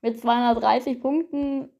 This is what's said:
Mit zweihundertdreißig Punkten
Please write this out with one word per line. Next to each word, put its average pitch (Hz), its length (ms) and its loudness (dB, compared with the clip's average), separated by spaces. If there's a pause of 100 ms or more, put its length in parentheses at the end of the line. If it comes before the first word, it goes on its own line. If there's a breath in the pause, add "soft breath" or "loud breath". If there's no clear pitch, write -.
Mit 233 180 -4
zweihundertdreißig 240 800 2
Punkten 277 680 -2 (100)